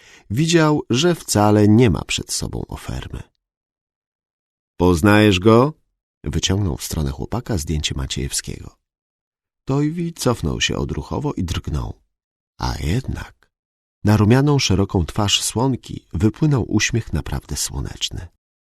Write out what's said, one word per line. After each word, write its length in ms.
widział, 600
że 260
wcale 520
nie 220
ma 160
przed 260
sobą 360
ofermy. 560
"Poznajesz 640
go?" 340
Wyciągnął 540
w 60
stronę 280
chłopaka 460
zdjęcie 380
Maciejewskiego. 800
Toiwi 480
cofnął 480
się 160
odruchowo 560
i 100
drgnął. 500
A 200
jednak 680
na 140
rumianą, 420
szeroką 460
twarz 360
Słonki 720
wypłynął 580
uśmiech 420
naprawdę 420
słoneczny. 720